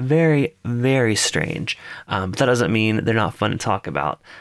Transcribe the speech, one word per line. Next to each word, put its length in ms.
very, 640
very 500
strange, 640
um, 240
but 80
that 60
doesn't 260
mean 320
they're 100
not 220
fun 160
to 60
talk 280
about. 340